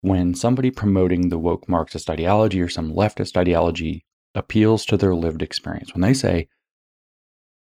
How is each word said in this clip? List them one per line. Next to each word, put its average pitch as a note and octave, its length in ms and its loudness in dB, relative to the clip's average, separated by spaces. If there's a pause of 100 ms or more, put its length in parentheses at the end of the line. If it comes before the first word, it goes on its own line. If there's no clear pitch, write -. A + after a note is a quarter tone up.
when F2+ 320 0
somebody B2+ 360 0
promoting F#2 600 2
the E2 80 -2
woke E2 300 -2
Marxist E2 400 -2
ideology F#2 520 2
or F2 80 0
some D#2+ 240 -6
leftist G2+ 440 -2
ideology E2 680 0 (320)
appeals G#2+ 500 2
to G#2+ 100 0
their F#2 200 2
lived E2 260 -4
experience, - 520 -10
when F2 80 -2
they A#2 120 4
say, F2+ 320 0 (1300)